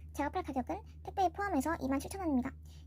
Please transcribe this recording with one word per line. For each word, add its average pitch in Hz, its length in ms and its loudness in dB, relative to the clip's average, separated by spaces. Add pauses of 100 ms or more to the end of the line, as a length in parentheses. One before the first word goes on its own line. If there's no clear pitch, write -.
(140)
제가 294 160 0
팔 359 140 0
가격은 311 360 -2 (260)
택배비 370 280 4
포함해서 339 460 2
이만 269 200 2
칠천 392 220 -4
원입니다. 269 300 4 (360)